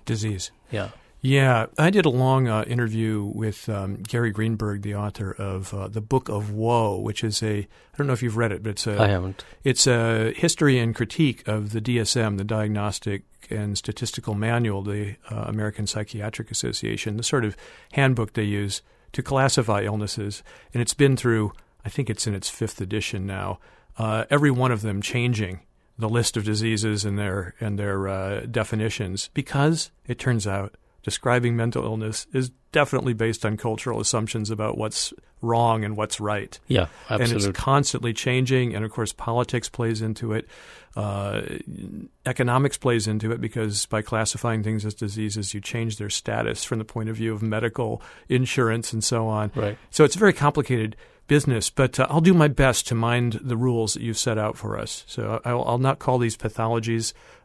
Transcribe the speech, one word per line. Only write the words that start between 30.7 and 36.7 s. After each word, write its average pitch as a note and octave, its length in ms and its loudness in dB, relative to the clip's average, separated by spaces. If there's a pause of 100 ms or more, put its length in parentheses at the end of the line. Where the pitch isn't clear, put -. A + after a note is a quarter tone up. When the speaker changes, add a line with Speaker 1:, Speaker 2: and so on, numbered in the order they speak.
Speaker 1:
describing A#2+ 540 2
mental A#2 280 0
illness A2 500 -4
is C3 160 -2 (220)
definitely C3+ 420 2
based A2+ 320 0
on G#2+ 100 0
cultural A2 440 -4
assumptions A2 500 -2
about G#2+ 260 -2
what's G#2+ 380 -4 (260)
wrong A#2 440 2
and G#2 120 -4
what's G#2+ 240 -2
right. G#2 460 -2
Speaker 2:
Yeah, G2 220 4 (200)